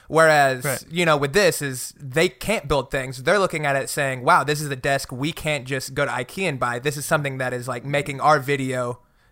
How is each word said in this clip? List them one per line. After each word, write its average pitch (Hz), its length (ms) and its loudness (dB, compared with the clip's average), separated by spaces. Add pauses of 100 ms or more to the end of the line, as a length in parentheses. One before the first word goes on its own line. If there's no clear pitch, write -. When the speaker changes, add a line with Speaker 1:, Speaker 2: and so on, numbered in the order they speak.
Speaker 1:
Whereas, 143 560 6
Speaker 2:
Right. 135 240 -2
Speaker 1:
you 170 160 -2
know, 156 120 4
with 139 160 0
this 185 280 4
is 135 400 -6
they 147 280 0
can't 185 400 -4
build 135 240 0
things. 131 320 -6
They're 185 160 4
looking 160 260 0
at 139 100 2
it 131 140 -4
saying, 131 320 -2
"Wow, 151 220 6
this 151 160 -2
is 151 80 -6
the 139 80 -6
desk. 139 340 -2
We 139 220 -4
can't 147 320 -4
just 131 300 -6
go 143 100 0
to 123 80 -2
ikea 131 360 -4
and 135 120 -4
buy. 123 180 -2
This 135 180 -2
is 147 80 -8
something 143 340 -2
that 127 140 -2
is, 123 140 -6
like, 123 180 -6
making 143 360 -4
our 151 180 6
video 127 640 -4 (300)